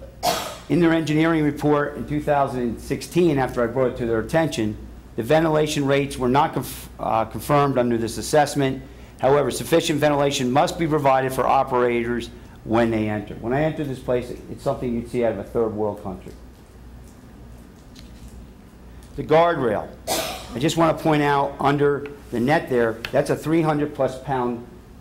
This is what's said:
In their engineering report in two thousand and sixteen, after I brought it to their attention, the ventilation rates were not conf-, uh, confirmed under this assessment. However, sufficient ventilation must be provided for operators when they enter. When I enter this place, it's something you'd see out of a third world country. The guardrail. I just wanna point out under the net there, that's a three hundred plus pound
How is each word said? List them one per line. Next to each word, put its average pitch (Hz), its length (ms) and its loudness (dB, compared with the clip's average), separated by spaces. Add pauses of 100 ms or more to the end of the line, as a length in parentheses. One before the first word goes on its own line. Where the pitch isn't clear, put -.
(680)
In 147 120 2
their 165 140 6
engineering 160 500 2
report 147 520 2
in 117 120 -8
two 147 120 -2
thousand 139 420 0
and 113 200 -4
sixteen, 160 560 0
after 123 260 0
I 117 40 2
brought 123 240 0
it 120 60 -10
to 123 100 -2
their 113 120 2
attention, 113 560 0 (400)
the - 60 -4
ventilation 151 640 2
rates 139 320 0
were 127 100 0
not 147 260 2
conf-, - 360 -8 (100)
uh, 113 260 0
confirmed 139 520 0
under 120 200 2
this 113 200 -4
assessment. 139 640 0 (400)
However, 135 300 4
sufficient 160 480 0
ventilation 143 520 2
must 165 280 2
be 165 80 0
provided 135 460 2
for 131 120 0
operators 120 880 2 (320)
when 113 260 2
they 107 180 0
enter. 107 280 -4
When 117 180 -4
I 143 80 2
enter 156 220 -2
this 131 160 -6
place, 123 320 -2 (180)
it's 113 140 -14
something 131 280 -2
you'd 117 200 -4
see 123 120 0
out 113 100 2
of 98 40 -6
a 104 60 -8
third 110 320 -2
world 104 260 -4
country. 95 300 -12 (2750)
The 139 60 -6
guardrail. 135 640 2 (680)
I 117 40 -6
just 151 180 0
wanna 160 160 4
point 151 280 0
out 143 380 2
under 143 480 2 (240)
the 120 80 -2
net 151 300 2
there, 117 240 2 (180)
that's 147 180 0
a 139 60 2
three 160 260 0
hundred 151 320 0
plus 131 300 -2
pound 123 420 -2 (360)